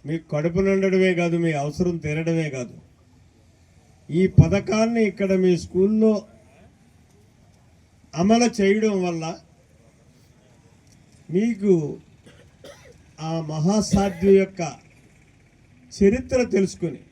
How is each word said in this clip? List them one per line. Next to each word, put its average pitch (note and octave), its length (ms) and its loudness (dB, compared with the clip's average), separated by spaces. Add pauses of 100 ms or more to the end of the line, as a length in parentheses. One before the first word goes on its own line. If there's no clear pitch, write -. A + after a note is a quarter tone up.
మీకు D#3+ 260 -8
కడుపు E3 340 -2
నిండడమే F#3+ 540 2
కాదు, E3+ 240 0
మీ E3 80 0 (100)
అవసరం E3+ 340 -6 (100)
తీరడమే D#3+ 500 -4
కాదు, A#2+ 200 -10 (1300)
ఈ E3+ 140 0 (160)
పథకాన్ని G#3+ 640 2 (100)
ఇక్కడ G3 200 -2 (120)
మీ F3+ 100 4 (100)
స్కూల్లో G#3+ 480 2 (2000)
అమలు A3 360 2 (100)
చేయడం G#3 360 0 (100)
వల్ల E3 180 -6 (2000)
మీకు G3+ 440 0 (1600)
ఆ E3 40 -4 (200)
మహాసాధ్యం G3 880 2
యొక్క F#3+ 200 -6 (1300)
చరిత్ర B3 460 0 (180)
తెలుసుకుని F#3 460 -4 (100)